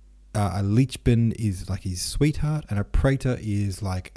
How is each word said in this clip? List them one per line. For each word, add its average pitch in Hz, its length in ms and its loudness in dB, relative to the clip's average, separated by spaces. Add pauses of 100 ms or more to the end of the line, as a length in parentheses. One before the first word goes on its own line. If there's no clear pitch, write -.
(340)
uh, 101 220 0
a 101 80 0
lichben 117 680 4
is 101 360 -4
like 98 120 -4
his 90 200 -6
sweetheart, 151 680 0
and 101 100 -2
a 101 40 0
praetor 135 560 2
is 101 440 -2
like 92 340 -6